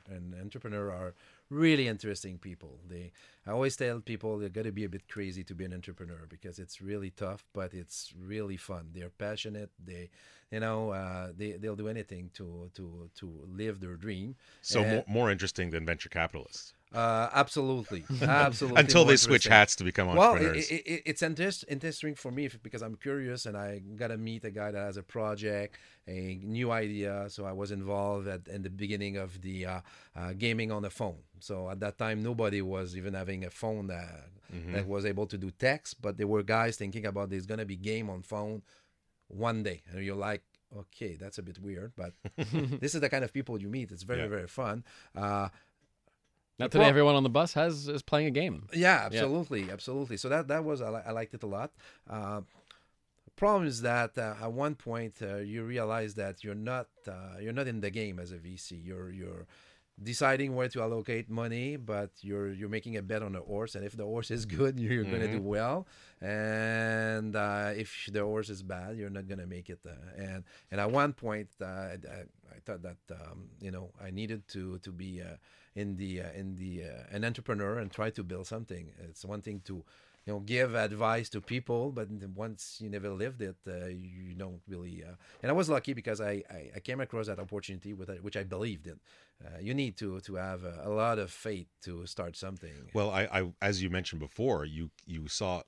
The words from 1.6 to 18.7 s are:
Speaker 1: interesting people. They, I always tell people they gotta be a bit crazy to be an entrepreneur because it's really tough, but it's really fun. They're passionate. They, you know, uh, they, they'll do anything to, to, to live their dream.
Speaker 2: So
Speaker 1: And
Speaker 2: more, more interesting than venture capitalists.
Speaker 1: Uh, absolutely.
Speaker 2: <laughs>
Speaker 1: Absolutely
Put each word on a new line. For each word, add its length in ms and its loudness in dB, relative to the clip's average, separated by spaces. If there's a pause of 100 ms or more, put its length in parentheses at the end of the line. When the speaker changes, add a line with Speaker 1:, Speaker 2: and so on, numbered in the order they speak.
Speaker 1:
interesting 500 -4
people. 520 -14
They, 240 -12 (340)
I 60 -6
always 240 2
tell 240 0
people 380 -4
they 100 -2
gotta 240 -4
be 100 -4
a 60 -2
bit 200 -8
crazy 360 -6
to 100 -12
be 100 -8
an 80 -8
entrepreneur 560 -12
because 300 -16
it's 240 -14
really 280 -4
tough, 420 -6
but 220 -6
it's 460 -12
really 360 -4
fun. 360 -10
They're 180 -10
passionate. 600 -8 (120)
They, 280 -12 (400)
you 80 -4
know, 320 0
uh, 460 -4
they, 160 -4
they'll 240 -6
do 100 -4
anything 480 -8
to, 400 -12
to, 340 -12 (100)
to 140 -10 (140)
live 320 -4
their 160 -8
dream. 400 -6 (280)
Speaker 2:
So 200 4
Speaker 1:
And 120 6
Speaker 2:
more, 120 2
more 240 6
interesting 400 0
than 160 0
venture 220 -2
capitalists. 680 -4 (180)
Speaker 1:
Uh, 400 4
absolutely. 680 2 (100)
Speaker 2:
<laughs> 80 -2
Speaker 1:
Absolutely 600 8